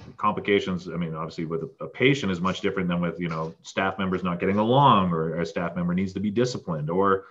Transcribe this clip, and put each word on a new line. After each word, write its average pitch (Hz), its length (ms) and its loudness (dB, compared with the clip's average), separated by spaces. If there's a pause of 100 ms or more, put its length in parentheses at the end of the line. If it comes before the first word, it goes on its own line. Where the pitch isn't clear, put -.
(180)
complications, 95 720 0
I 82 80 -6
mean, 85 160 -4
obviously 80 320 -6
with 82 160 -4
a, - 240 -10
a - 20 -12
patient 123 440 2
is 87 100 -2
much 92 200 -2
different 95 280 0
than 87 100 0
with, 87 200 -2
you 87 100 -4
know, 80 320 -4
staff 95 380 -2
members 92 240 0
not 87 160 -2
getting 95 180 2
along 113 540 6
or 82 280 -2
a 82 60 0
staff 87 300 -4
member 87 180 -2
needs 92 200 -2
to 98 60 -4
be 104 120 -2
disciplined, 95 580 -2
or 95 420 2